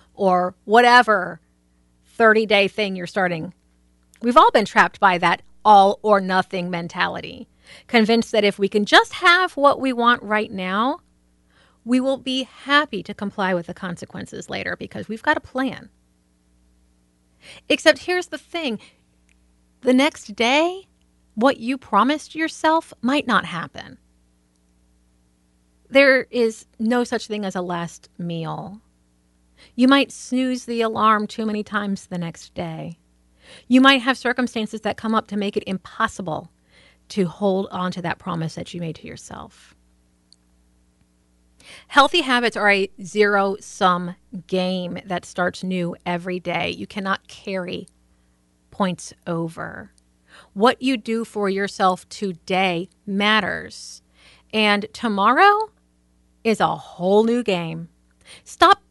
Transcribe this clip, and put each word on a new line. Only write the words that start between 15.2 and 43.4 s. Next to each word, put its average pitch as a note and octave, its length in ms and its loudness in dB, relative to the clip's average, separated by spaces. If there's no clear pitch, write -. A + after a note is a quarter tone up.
got D#4 140 2
a D#4 40 -8
plan. - 480 -6
Except D4 300 2
here's F4+ 280 -4
the D#4 100 -12
thing. C#4+ 420 -8
The B3+ 120 2
next C4 420 0
day, D#4+ 520 0
what B3 240 2
you B3 200 -6
promised C4 580 0
yourself D#4+ 680 -2
might C4+ 240 -2
not G3 200 0
happen. - 520 -12
There C4+ 400 4
is A3+ 360 -2
no A#3+ 260 0
such A#3 240 -6
thing G#3 180 -6
as F#3+ 100 -6
a F#3 60 -4
last F3 560 -8
meal. E3+ 640 -8
You B3 120 4
might C#4 240 4
snooze B3+ 540 -4
the A#3 160 -4
alarm A3 460 0
too - 180 -6
many G#3+ 180 -4
times G3+ 440 -6
the F3+ 100 -8
next E3 360 -10
day. E3 460 -10
You B3+ 140 6
might C4+ 200 6
have B3 160 0
circumstances A#3 640 -4
that - 160 -4
come A3 180 -2
up G#3+ 120 -2
to G#3 100 -8
make G#3 200 -4
it - 100 -2
impossible F#3 840 -6
to F#3+ 140 0
hold G3 460 -2
on F#3 200 -4
to F3 100 -10
that E3+ 180 -6
promise E3 360 -6
that - 180 -14
you F3 60 -12
made E3 180 -8
to - 100 -20
yourself. - 680 -18
Healthy C#4+ 340 4
habits A#3+ 360 0
are G#3 140 4
a G3 180 0
zero-sum G3 1120 0